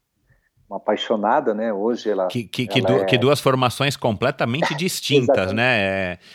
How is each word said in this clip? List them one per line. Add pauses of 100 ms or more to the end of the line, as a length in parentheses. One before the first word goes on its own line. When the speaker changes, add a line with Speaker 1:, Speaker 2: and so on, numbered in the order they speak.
(680)
Speaker 1:
uma
apaixonada,
né?
Hoje
ela,
Speaker 2:
Que,
que,
que
Speaker 1:
ela
Speaker 2:
du-,
Speaker 1:
é
Speaker 2:
que
duas
formações
completamente
Speaker 1:
<laughs>
Speaker 2:
distintas,
Speaker 1:
Exatamente.
Speaker 2:
né?
É, (160)